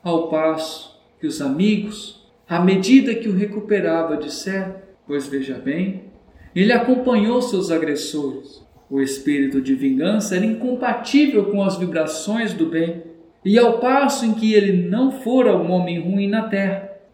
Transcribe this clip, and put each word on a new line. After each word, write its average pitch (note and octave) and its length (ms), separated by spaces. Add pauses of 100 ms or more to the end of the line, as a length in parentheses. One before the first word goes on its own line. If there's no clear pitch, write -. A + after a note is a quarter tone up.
ao E3 240
passo D#3 680 (240)
que D#3+ 60
os C#3+ 160
amigos, D#3+ 840 (240)
à E3+ 120
medida G#3 560
que A3 120
o F#3+ 60
recuperava, F3+ 800
disseram: F#3+ 600 (280)
"Pois C#3+ 220
veja C3+ 280
bem, E3+ 500 (500)
ele G3+ 180
acompanhou A#3+ 720
seus E3+ 300
agressores." D3 920 (240)
O C#3 120
espírito C3+ 600
de C3+ 140
vingança D3+ 640
era G3+ 100
incompatível B3 1000
com G3+ 180
as F#3 120
vibrações F3+ 800
do D#3+ 120
bem, E3 360 (420)
e G3+ 140
ao A#3 220
passo C4 440
em G#3+ 100
que G#3+ 200
ele F#3 340
não B3 220
fora A3+ 460
um F3 160
homem E3+ 260
ruim G3 300
na A3 160
terra G3 440 (260)